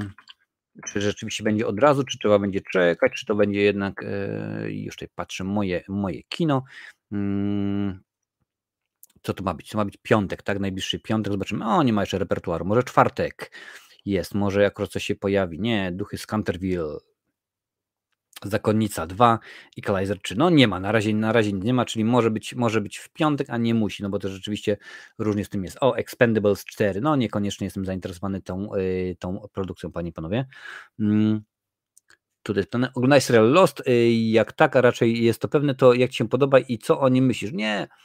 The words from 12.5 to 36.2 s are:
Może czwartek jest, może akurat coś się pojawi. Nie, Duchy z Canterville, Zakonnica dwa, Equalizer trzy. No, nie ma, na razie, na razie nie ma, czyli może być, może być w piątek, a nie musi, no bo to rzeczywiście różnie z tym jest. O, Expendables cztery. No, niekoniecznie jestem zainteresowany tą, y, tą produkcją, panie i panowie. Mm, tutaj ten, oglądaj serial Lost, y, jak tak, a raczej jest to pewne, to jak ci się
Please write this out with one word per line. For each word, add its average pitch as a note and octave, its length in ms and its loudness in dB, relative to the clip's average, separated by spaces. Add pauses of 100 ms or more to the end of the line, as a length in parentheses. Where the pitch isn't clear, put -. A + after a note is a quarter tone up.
Może A2+ 180 2
czwartek - 680 0 (540)
jest, F#2+ 300 -2
może G2+ 300 2
akurat G2 260 -2
coś G2+ 120 -6
się G2+ 120 -4
pojawi. G2 440 0
Nie, G2+ 320 -2
Duchy G2 260 -8
z - 80 -12
Canterville, F2+ 720 -4 (1500)
Zakonnica G#2 600 -2
dwa, A2 320 4 (380)
Equalizer G2 440 -4
trzy. - 160 -10
No, E3 120 2
nie C#3+ 180 6
ma, F2+ 120 -4
na F#2+ 120 -2
razie, G#2+ 220 2
na A2 180 0
razie G#2+ 220 2
nie G2 200 -2
ma, A#2+ 120 2
czyli A2 200 -4
może A#2 260 4
być, A2 240 -8
może A2+ 260 0
być F#2+ 160 -10
w - 120 -18
piątek, D3 400 -2
a A#2+ 80 -6
nie A#2 160 0
musi, G#2+ 300 -2
no G2+ 60 -4
bo G2 100 -4
to G2 100 -6
rzeczywiście G2+ 480 -4 (400)
różnie G#2 280 -2
z - 40 -16
tym G2 140 -6
jest. E2+ 180 -12
O, B2+ 160 2
Expendables G#2+ 680 2
cztery. G2+ 360 -4
No, D3+ 140 0
niekoniecznie G#2 500 -4
jestem F#2+ 200 -6
zainteresowany F#2 560 -8
tą, F#2+ 340 -8
y, F#2 440 -2
tą F#2+ 340 -8
produkcją, F#2 380 -8
panie E2+ 180 -8
i E2+ 40 -12
panowie. F#2+ 320 -4 (540)
Mm, G#2+ 440 2 (1000)
tutaj G2 220 0
ten, B2 280 -2
oglądaj C3 280 6
serial A2+ 300 6
Lost, F3+ 360 4
y, A#2+ 260 4
jak A2+ 400 2
tak, D3 220 2
a B2+ 60 8
raczej A#2 420 2
jest A2+ 180 2
to - 60 -2
pewne, C#3+ 280 0
to C3 180 8
jak B2 180 2
ci - 60 -10
się B2 120 -2